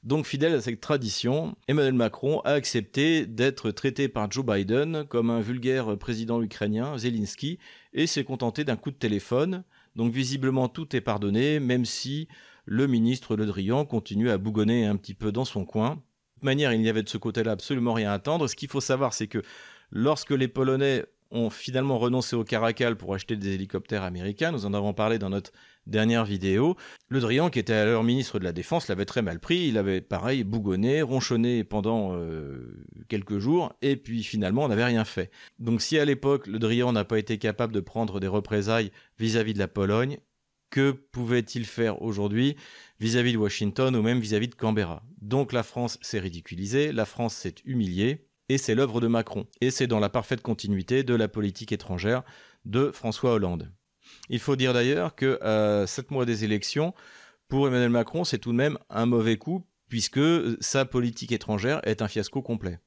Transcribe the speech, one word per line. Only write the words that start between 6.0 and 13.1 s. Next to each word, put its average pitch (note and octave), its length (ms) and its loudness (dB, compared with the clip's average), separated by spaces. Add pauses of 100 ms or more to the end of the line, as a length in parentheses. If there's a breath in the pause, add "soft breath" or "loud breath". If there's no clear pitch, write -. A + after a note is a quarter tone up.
ukrainien, A2 560 -2
Zelensky, A#2 640 -4 (340 loud breath)
et D#3 140 0
s'est D3+ 160 -2
contenté B2 400 -4
d'un C3 140 0
coup C#3 160 -8
de - 40 -14
téléphone. C3 680 0 (320 soft breath)
Donc A#2 160 2
visiblement C3 560 0
tout D#3+ 260 -8
est A#2+ 60 2
pardonné, G#2+ 580 0
même B2 260 2
si C#3+ 440 -6 (360 loud breath)
le B2 220 2
ministre A#2+ 480 2